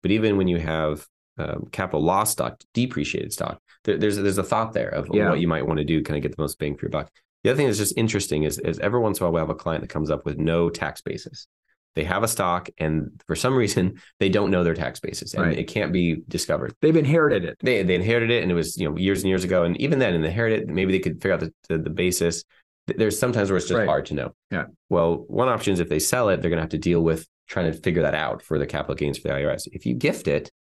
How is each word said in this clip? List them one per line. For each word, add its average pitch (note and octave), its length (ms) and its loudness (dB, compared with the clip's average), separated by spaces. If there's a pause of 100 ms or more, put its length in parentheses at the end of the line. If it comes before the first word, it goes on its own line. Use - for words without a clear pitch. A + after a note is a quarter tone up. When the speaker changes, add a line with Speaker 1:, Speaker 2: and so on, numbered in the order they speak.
Speaker 1:
But F2+ 120 0
even G#2+ 240 4
when F#2+ 100 2
you F2 120 2
have, D#2+ 480 -2 (300)
um, - 360 -6
capital F2+ 300 -2
loss F#2+ 280 2
stock, - 300 -4 (120)
depreciated A#2 600 -2
stock, - 280 -6 (220)
there, G2+ 160 0
there's, G#2 180 2
there's G2 220 0
a F#2 60 0
thought A2 280 -2
there - 160 -2
of - 240 -4
Speaker 2:
Yeah. G#2 160 4
Speaker 1:
what D#2 120 2
you E2+ 80 2
might D#2 180 0
wanna D#2 180 0
do, D#2 180 2
kinda D2 180 -4
get D2 160 -6
the D#2 60 -2
most C#2+ 180 -4
bang D2 160 -4
for - 100 -6
your - 40 -4
buck. D2+ 200 -6 (320)
The A#2+ 80 2
other C3+ 60 2
thing C#3+ 100 2
that's G#2 120 0
just G2+ 200 -2
interesting G2 460 0
is, - 160 -2
is E2 180 -2
every A#2 220 0
once G#2 180 0
in F#2 60 -2
a - 20 2
while E2 80 0
we E2+ 60 2
have D2+ 100 -2
a - 60 -2
client E2 260 -4
that B1 80 -12
comes D2+ 200 -4
up D2+ 140 -2
with C#2+ 140 -4
no E2 320 2
tax - 320 -6
basis. - 460 -12 (460)
They D#2 100 -2
have F#2 180 0
a A2+ 60 2
stock, F2+ 400 0 (100)
and D#2 320 0 (160)
for E2 80 -2
some C3 220 0
reason, G2 380 2 (260)
they G2 80 4
don't G2 240 2
know F2+ 100 4
their E2+ 120 2
tax - 260 -6
basis, - 340 -10
and - 80 -2
Speaker 2:
Right. E2+ 160 2
Speaker 1:
it - 60 -2
can't F2 280 -2
be F2 360 2
discovered. - 520 -4
Speaker 2:
They've D#3+ 140 6
inherited D3 500 4
it. D#2+ 160 -8
Speaker 1:
They, A#2 220 2
they F2+ 140 4
inherited A2+ 340 2
it, A#2 120 4
and F2+ 100 0
it - 20 2
was, E2 240 -2
you E2 100 0
know, D2+ 80 -4
years F#2+ 260 2
and G2 60 0
years F#2 140 2
ago. F2+ 220 2
And F2 160 0
even D3 180 2
then, A2 160 2
in E2 60 2
the D#2 80 0
inherit A2 240 0
it, - 160 -2
maybe F#2 240 0
they F#2 80 2
could E2 200 -4
figure F#2+ 120 2
out E2 80 0
the, E2 120 -6 (160)
the, E2 100 0
the D#2+ 120 -4
basis. F2 540 0 (420)
Th-, - 100 -4
there's G#2 220 0
sometimes A2+ 320 0
where F#2 60 2
it's F2 100 -2
just F2+ 120 0
Speaker 2:
Right. G#2 100 2
Speaker 1:
hard D2 180 0
to - 80 -8
know. C2+ 180 -6 (200)
Speaker 2:
Yeah. E2 140 -4 (240)
Speaker 1:
Well, E2+ 360 2
one B2 220 0
option A2 240 0
is F2+ 80 2
if D#2+ 80 0
they D2+ 100 0
sell A#2 300 2
it, F#2 120 2
they're F2 100 0
gonna E2 120 0
have D#2+ 80 -4
to D#2+ 80 -2
deal E2+ 240 2
with D#2+ 240 0 (220)
trying E2+ 240 0
to D#2 40 -6
figure F2 260 0
that - 120 0
out D2+ 280 -4
for D2 180 -2
the C#2+ 60 -2
capital D2 280 -4
gains C#2+ 240 -4
for - 100 -6
the C#2 60 0
I C#2 80 -2
R D2 80 0
S. - 220 -6
If - 120 -14
you A#2 100 0
gift G2 340 -2
it C#2+ 240 -2 (100)